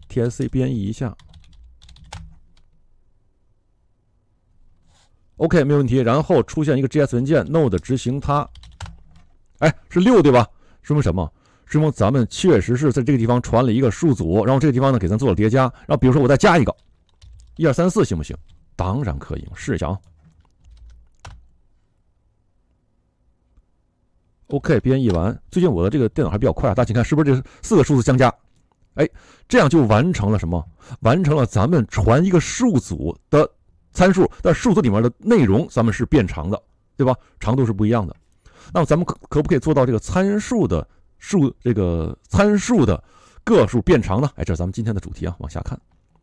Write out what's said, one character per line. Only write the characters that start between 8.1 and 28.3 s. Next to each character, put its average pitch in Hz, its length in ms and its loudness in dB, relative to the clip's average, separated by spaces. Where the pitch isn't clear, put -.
它。 143 260 -4
哎， 156 140 2
是 175 100 -2
六 208 220 6
对 139 100 4
吧？ 120 160 4
说 - 140 -4
明 147 80 0
什 90 100 -2
么？ 85 160 -4
说 151 160 0
明 156 100 2
咱 107 220 0
们 123 160 0
确 151 320 2
实 123 160 -2
是 139 140 0
在 135 100 -2
这 117 100 -2
个 139 60 2
地 113 80 0
方 120 160 0
传 120 240 0
了 113 80 0
一 127 80 0
个 127 80 2
数 143 240 0
组， 92 320 -2
然 127 80 0
后 135 60 2
这 156 80 0
个 143 40 2
地 120 80 0
方 135 120 2
呢 123 80 2
给 92 80 -2
咱 101 100 0
做 131 100 0
了 98 60 2
叠 110 160 0
加。 127 140 2
然 - 20 -
后 147 80 0
比 - 80 0
如 127 80 6
说 151 80 4
我 123 60 2
再 135 100 4
加 180 220 4
一 123 40 2
个， - 120 -2
一 160 100 -2
二 139 80 2
三 170 160 0
四 170 160 0
行 95 100 -6
不 78 80 -6
行？ - 120 -12
当 92 260 -4
然 90 160 -6
可 - 200 -12
以， - 180 -14
试 - 180 -6
一 87 40 -4
下 76 120 -4
啊。 95 80 -6
OK， 143 340 0
编 131 200 0
译 120 80 0
完。 90 260 -2
最 - 100 -4
近 175 120 2
我 85 120 -2
的 92 60 0
这 151 80 -4
个 120 120 0
电 - 140 -4
脑 90 60 -2
还 95 80 -4
比 120 80 -2
较 104 80 0
快 - 160 -2
啊， 92 60 -2
大 127 80 0
家 - 20 0
请 110 80 -6
看 120 100 0
是 160 120 -2
不 151 100 2
是 139 100 2
这 131 140 -6
四 - 120 -2
个 147 80 6
数 147 120 0
字 123 80 2
相 131 120 0
加？ 127 160 2